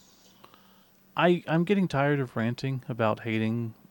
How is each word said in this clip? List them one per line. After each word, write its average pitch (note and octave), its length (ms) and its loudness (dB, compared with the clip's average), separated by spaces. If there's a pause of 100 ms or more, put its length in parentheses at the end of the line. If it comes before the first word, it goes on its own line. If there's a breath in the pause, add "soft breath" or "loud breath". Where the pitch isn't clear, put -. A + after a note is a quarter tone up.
(1160 soft breath)
I, E3+ 320 4
I'm E3 160 0
getting G3 240 2
tired C#3+ 320 0
of B2 160 -6
ranting B2 520 -4
about A2+ 320 0
hating A2 540 -2 (160)